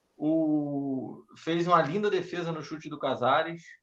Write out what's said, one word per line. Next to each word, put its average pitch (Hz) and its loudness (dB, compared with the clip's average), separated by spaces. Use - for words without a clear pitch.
o... 147 0
fez 170 -2
uma 175 6
linda 196 0
defesa 175 -2
no 156 -6
chute 151 -12
do 147 -10
Casares, 143 2